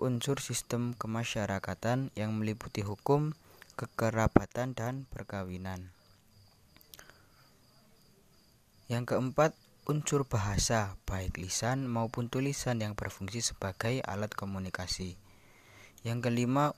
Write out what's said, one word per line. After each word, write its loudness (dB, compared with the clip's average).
unsur 0
sistem -2
kemasyarakatan 0
yang 0
meliputi -2
hukum, 2
kekerabatan, 4
dan -4
perkawinan. -6
Yang -2
keempat, 4
unsur 2
bahasa, 2
baik -4
lisan -2
maupun -2
tulisan 0
yang -4
berfungsi -6
sebagai -2
alat -4
komunikasi. -6
Yang -2
kelima, 4